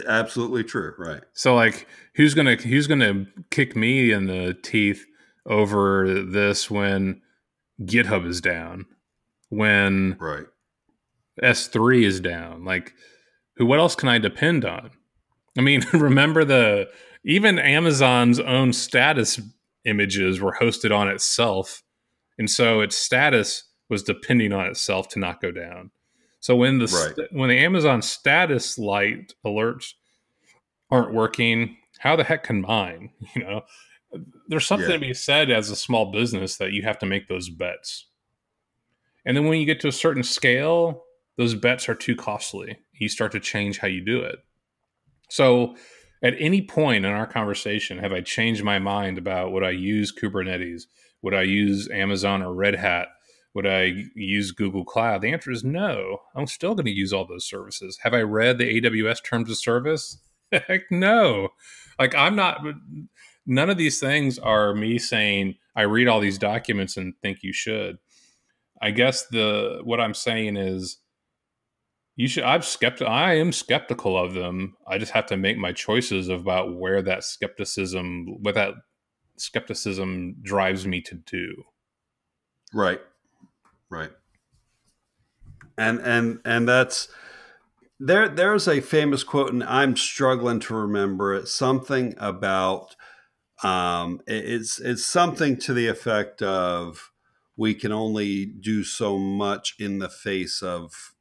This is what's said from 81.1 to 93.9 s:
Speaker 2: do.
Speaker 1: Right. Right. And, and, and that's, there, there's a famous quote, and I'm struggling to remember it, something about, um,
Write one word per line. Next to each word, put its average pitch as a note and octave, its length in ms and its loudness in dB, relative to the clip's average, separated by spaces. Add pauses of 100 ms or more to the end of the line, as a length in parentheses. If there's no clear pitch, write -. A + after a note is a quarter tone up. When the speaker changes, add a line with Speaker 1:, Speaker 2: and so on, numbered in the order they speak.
Speaker 2:
do. - 480 -12 (1080)
Speaker 1:
Right. G2 300 0 (880)
Right. D#2 220 -12 (1700)
And, A2+ 220 -2
and, A#2 460 -2
and A#2 220 0
that's, B2+ 400 2 (920)
there, F#3 300 4
there's F#3 380 2
a D3 140 2
famous D3 420 2
quote, C#3 280 -2
and B2 120 -2
I'm C3 320 2
struggling A#2+ 680 0
to - 140 -8
remember G2+ 580 0
it, G2 140 -4
something C3 680 -2
about, F#2+ 800 -2 (680)
um, F2 640 -2